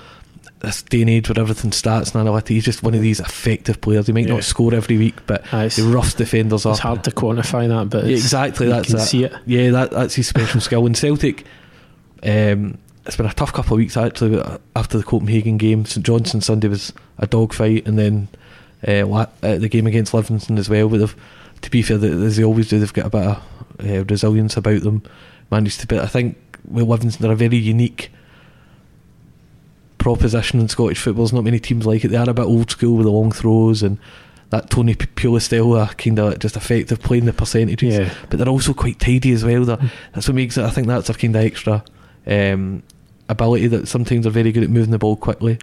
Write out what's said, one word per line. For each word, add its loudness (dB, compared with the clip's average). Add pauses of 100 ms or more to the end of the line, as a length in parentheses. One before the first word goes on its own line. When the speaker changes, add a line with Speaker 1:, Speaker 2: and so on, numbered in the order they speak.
(600)
Speaker 1:
this -8
day 0
and 4
age 2
where 0
everything -2
starts -2
and 0
analytics, 0
he's 0
just -2
one 0
of 2
these 2
effective -4
players. 0
He 0
might 0
Speaker 2:
Yeah. 0
Speaker 1:
not -2
score 0
every 0
week, 2 (100)
but -4 (100)
Speaker 2:
Aye, 0
it's, -2
Speaker 1:
he 0
roughs 2
defenders 0
Speaker 2:
it's 0
Speaker 1:
up. -6
Speaker 2:
hard -4
to -2
quantify -2
that, 0
but 0
Speaker 1:
Yeah, 2
Speaker 2:
it's, 0
Speaker 1:
exactly, -2
Speaker 2:
you 2
Speaker 1:
that's 0
Speaker 2:
can 2
Speaker 1:
it. 0
Speaker 2:
see 0
it. -4 (120)
Speaker 1:
Yeah, 2
that, 0
that's -4
his -2
special 0
skill. 0
And 0
Celtic, -2 (800)
um, 0 (260)
it's -12
been 0
a -4
tough -2
couple 0
of 4
weeks 0
actually, 0
but -6 (160)
after -2
the -2
Copenhagen 0
game. 2
St -6
Johnstone 0
Sunday 0
was -4 (260)
a -4
dogfight, 0
and 0
then, 0 (580)
uh, 2
la-, 0 (160)
uh, 0
the -2
game 2
against 0
Livingston 0
as -2
well. 4
But 2
they've, 0 (460)
to -12
be 2
fair, 0
they, 2 (160)
as 0
they 4
always 2
do, 2
they've 0
got -4
a -6
bit 0
of, -2 (440)
uh, -2
resilience 0
about 0
them. 0 (480)
Managed 0
to, -12
but 0
I -2
think -2 (320)
with 0
Livingston, 0
they're 2
a 2
very 2
unique 0 (1900)
proposition 0
in 2
Scottish 0
football. 0
There's 0
not 0
many 2
teams -2
like 2
it. 2
They 0
are 2
a 0
bit 0
old 2
school 2
with 4
the 4
long 2
throws 2
and 0 (520)
that -4
Tony 2
P-, -4
Pulis 0
style, 2
uh, 2
kind 0
of 0
just -4
effective -2
playing 2
the 2
percentages. 0
Speaker 2:
Yeah. -2 (160)
Speaker 1:
But -4
they're 0
also 0
quite -2
tidy 2
as 0
well. 2
They're, 0
Speaker 2:
Mm. 0 (220)
Speaker 1:
that's -6
what 0
makes -2
it, 0
I 0
think -2
that's -2
their -2
kind 0
of 2
extra, -2 (420)
um, 0 (460)
ability, 2
that 0
sometimes 0
they're 0
very 2
good 2
at 0
moving 2
the 2
ball 0
quickly. -2